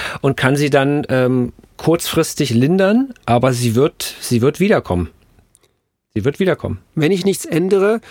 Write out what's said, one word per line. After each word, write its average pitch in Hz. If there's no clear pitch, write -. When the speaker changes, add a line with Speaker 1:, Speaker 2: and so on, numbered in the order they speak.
Speaker 1:
und 131
kann 131
sie 143
dann, 143
ähm, 127
kurzfristig 160
lindern, 190
aber 123
sie 120
wird, -
sie 117
wird 143
wiederkommen. 123
Sie 107
wird 143
wiederkommen. 143
Speaker 2:
Wenn 156
ich 185
nichts 190
ändere 196